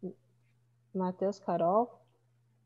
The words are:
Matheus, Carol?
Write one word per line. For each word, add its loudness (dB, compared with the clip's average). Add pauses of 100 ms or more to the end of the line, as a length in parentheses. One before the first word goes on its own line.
(960)
Matheus, -2
Carol? 0 (640)